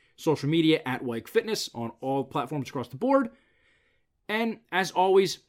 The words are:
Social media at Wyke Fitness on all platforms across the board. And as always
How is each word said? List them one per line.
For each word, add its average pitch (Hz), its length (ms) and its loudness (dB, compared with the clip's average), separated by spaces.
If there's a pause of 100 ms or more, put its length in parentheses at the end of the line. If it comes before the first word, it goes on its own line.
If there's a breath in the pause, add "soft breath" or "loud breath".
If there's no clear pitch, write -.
(160 soft breath)
Social 143 320 -2
media 160 360 4
at 127 180 -6
Wyke 117 240 -6
Fitness - 480 -2
on 117 160 -8 (120)
all 135 200 0
platforms 135 460 -6
across 123 200 -8
the - 80 -14
board. 262 340 2 (960 soft breath)
And 220 300 -2 (120)
as 180 200 0
always 190 480 4 (100)